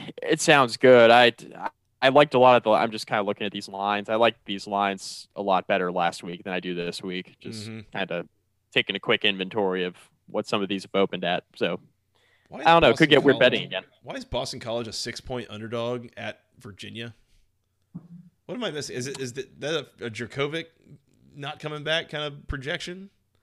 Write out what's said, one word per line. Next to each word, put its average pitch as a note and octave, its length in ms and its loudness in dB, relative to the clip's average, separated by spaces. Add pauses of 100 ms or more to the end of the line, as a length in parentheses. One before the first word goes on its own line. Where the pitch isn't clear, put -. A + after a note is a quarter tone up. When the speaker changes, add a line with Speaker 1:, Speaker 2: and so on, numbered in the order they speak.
(220)
Speaker 1:
it D#3 180 -2
sounds C#3 380 4
good. B2 320 8
I, A#2+ 240 8 (680)
I C3+ 100 4
liked C#3+ 260 4
a B2 40 6
lot B2+ 180 8
of A2+ 60 2
the, A2 60 0
I'm G#2+ 220 4
just G#2+ 160 -10
kinda A2 160 -2
looking G#2 240 -4
at G2 40 -6
these G2+ 160 -12
lines. G2+ 400 -4
I A2 80 -2
liked A2+ 300 2
these G2 220 -10
lines G2 680 -4
a - 60 -8
lot F#2+ 240 0
better F#2 260 -2
last E2+ 300 -2
week F2 220 -14
than F#2+ 100 -8
I F#2 60 -4
do F2+ 160 -8
this F2 260 -8
week. F#2 400 -10
Just A2 260 -14
Speaker 2:
Mm-hmm. A2 300 -14
Speaker 1:
kinda F2 280 -6 (460)
taking A2+ 240 -2
a G2 40 -6
quick - 260 -2
inventory F#2+ 600 -2
of F2+ 100 -8 (320)
what G#2+ 200 -6
some G#2+ 140 -2
of F#2+ 80 -4
these G2 140 -4
have - 100 -20
opened G2 300 0
at. F2 200 -2 (120)
So, F2 240 -4 (680)
Speaker 2:
Why - 100 -16
is D3+ 80 0
Speaker 1:
I E3 60 6
don't E3+ 80 6
know. C#3+ 80 8
It - 20 6
Speaker 2:
Boston D#3 160 4
Speaker 1:
could - 20 -2
get C#3 140 6
weird C3+ 140 6
Speaker 2:
College, B2 140 6
Speaker 1:
betting G2+ 120 -4
again. F#2 200 -8 (200)
Speaker 2:
why C#3+ 100 -14
is C4+ 120 -12
Boston B2+ 340 -8
College A#2 280 -6
a G2+ 60 -12
six-point A#2+ 560 -10
underdog A#2 680 -8
at G#2+ 240 -12 (180)
Virginia? G#2 560 -16 (1300)
What D#3+ 100 -12
am B3 80 -8
I G3+ 60 -4
missing? D3 260 -10
Is B2+ 120 -8
it, C3 120 -12
is B2+ 140 -10
that, B2+ 280 -14
that D3 120 -6
a, C3+ 320 -10
a A#2 60 -8
Djokovic C#3+ 540 -8 (680)
not C#3 240 -12
coming D3+ 240 -10
back D#3 260 -4
kind D3+ 140 -8
of D3 240 -12
projection? F3 640 -10 (340)